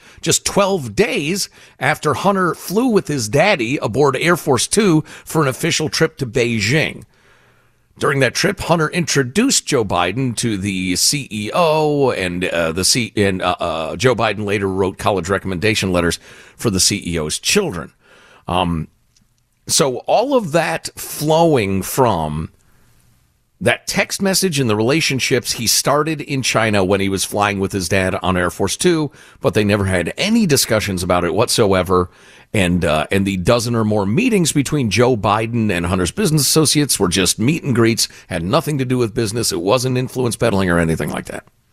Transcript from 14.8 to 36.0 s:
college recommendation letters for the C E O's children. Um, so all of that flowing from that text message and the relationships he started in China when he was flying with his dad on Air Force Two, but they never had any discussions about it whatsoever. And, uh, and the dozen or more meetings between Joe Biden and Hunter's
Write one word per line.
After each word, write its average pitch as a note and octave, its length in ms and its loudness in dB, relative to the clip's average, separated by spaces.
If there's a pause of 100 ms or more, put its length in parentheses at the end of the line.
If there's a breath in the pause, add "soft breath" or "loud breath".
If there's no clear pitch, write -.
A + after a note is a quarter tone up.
college F#2 300 0
recommendation F#2+ 640 -2
letters E2+ 280 2 (360 loud breath)
for - 140 -2
the F#2+ 100 0
C G2+ 260 0
E E2+ 140 -4
O's D2+ 200 -4
children. C3 520 -2 (560 soft breath)
Um, E2+ 420 0 (800)
so C3+ 320 0
all A3+ 360 2
of F#3+ 180 0
that E3 420 -2
flowing D3 840 2
from E2 680 0 (1120)
that - 240 -2
text - 360 -4
message F#3 360 0
and C3 120 0
the G#2 60 2
relationships C3 760 0
he A#2 160 -4
started D3+ 540 0
in C#3 200 -4
China A2 400 2
when G2 200 2
he G2 80 0
was F#2+ 160 -2
flying G2+ 340 0
with F#2+ 140 -2
his F#2 160 -4
dad F#2 340 0
on F2+ 140 2
Air F2+ 120 0
Force - 280 -4
Two, D#3+ 340 0 (300 soft breath)
but - 120 0
they G#2+ 120 2
never G2+ 180 2
had F#2 340 0
any G#3+ 280 2
discussions G#2+ 580 0
about F2+ 220 2
it E2 80 0
whatsoever. F#2 760 2 (440 soft breath)
And, F2+ 320 2
uh, D2+ 260 2
and G2 160 2
the G2 80 -2
dozen A#2 400 0
or A2+ 80 0
more G#2+ 220 0
meetings F#3 480 2
between C#3 360 0
Joe A#2+ 280 2
Biden A2 540 0
and E2+ 140 -2
Hunter's F2+ 240 0